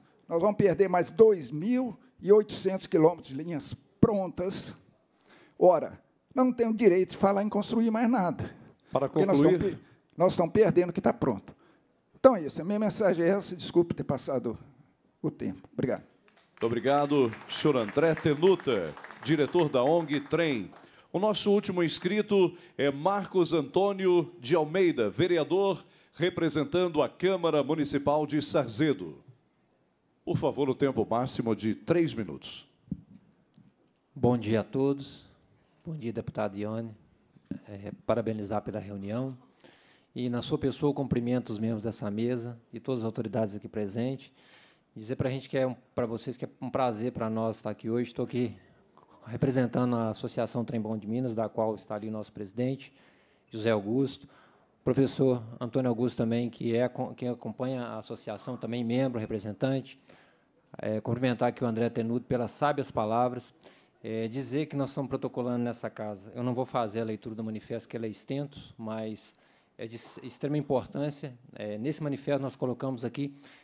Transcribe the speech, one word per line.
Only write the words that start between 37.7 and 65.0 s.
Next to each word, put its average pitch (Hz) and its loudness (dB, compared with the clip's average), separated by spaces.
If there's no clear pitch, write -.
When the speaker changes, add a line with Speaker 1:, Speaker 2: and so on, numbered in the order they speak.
Speaker 3:
parabenizar 107 -2
pela 101 -8
reunião. 101 -8
E, 123 -4
na 120 -2
sua 143 -2
pessoa, 143 0
eu - -4
cumprimento 123 0
os 107 -6
membros 113 -2
dessa 107 -6
mesa 117 -4
e 113 -12
todas 127 -4
as 113 -4
autoridades 110 -2
aqui 104 -12
presentes. 113 -6
Dizer 110 -8
pra 135 -2
gente 131 -8
que 139 -2
é 131 2
um, 123 -4
pra 127 -2
vocês 113 -8
que 135 -8
é - -20
um 131 -8
prazer 120 0
pra 110 -4
nós 113 -2
estar 107 -8
aqui 110 -8
hoje. 120 -2
Estou 127 -4
aqui 120 -4
representando 123 0
a 113 0
Associação 113 -4
Trem 117 -4
Bom 110 -4
de 101 -10
Minas, 120 -2
da 107 -2
qual 110 0
está 107 -10
ali 104 -8
o 110 -6
nosso 107 -8
presidente, 123 -6
José 113 0
Augusto, 113 0
professor 127 2
Antônio 127 -2
Augusto 117 0
também, 117 0
que 113 -4
é 123 2
co-, 127 -8
quem 123 -6
acompanha 123 -6
a 110 -10
associação, 117 -10
também 120 -4
membro, 120 2
representante. 110 -4
É, 107 -2
cumprimentar 123 0
aqui 120 -4
o 120 0
André 113 0
Tenuto 117 -2
pelas 117 -2
sábias 143 -2
palavras. 120 -2
É, 113 -4
dizer 131 -4
que 151 -12
nós 135 -2
estamos 135 -6